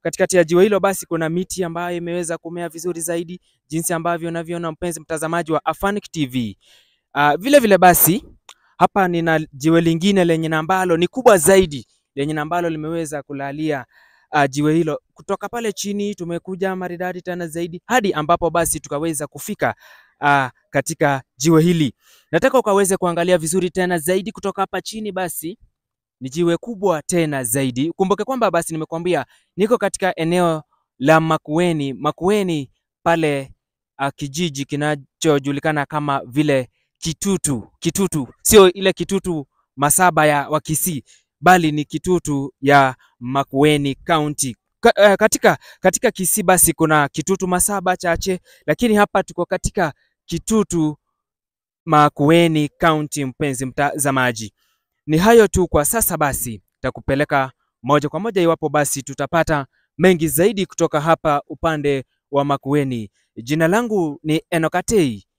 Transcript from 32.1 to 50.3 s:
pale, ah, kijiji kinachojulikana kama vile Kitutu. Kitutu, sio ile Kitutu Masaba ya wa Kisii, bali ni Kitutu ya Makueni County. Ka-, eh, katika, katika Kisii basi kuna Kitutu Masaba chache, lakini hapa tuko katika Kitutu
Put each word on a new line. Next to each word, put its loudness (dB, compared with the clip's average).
pale, 0
ah, -4
kijiji -6
kinachojulikana -2
kama -4
vile 0
Kitutu. -4
Kitutu, -2
sio 8
ile -2
Kitutu -6
Masaba 2
ya 0
wa -2
Kisii, -6
bali 4
ni -4
Kitutu -4
ya 4
Makueni 0
County. -4
Ka-, 6
eh, 6
katika, 2
katika 0
Kisii -4
basi 2
kuna 2
Kitutu -4
Masaba -2
chache, -4
lakini 2
hapa 2
tuko -6
katika -4
Kitutu -2